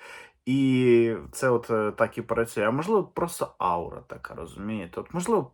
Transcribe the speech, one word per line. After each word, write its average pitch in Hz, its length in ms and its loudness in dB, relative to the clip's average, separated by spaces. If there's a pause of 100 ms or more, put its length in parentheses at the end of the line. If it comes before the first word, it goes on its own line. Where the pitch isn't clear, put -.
(460)
і 127 680 6 (180)
це - 160 0
от, 117 220 2
е, 107 220 0
так - 260 -2
і 113 40 -4
працює. 113 420 -2
А 113 60 2
можливо, 170 340 0
просто - 540 -6
аура - 480 -2
така, - 280 -16
розумієте? 98 680 -10
От, - 140 -12
можливо, 180 400 -2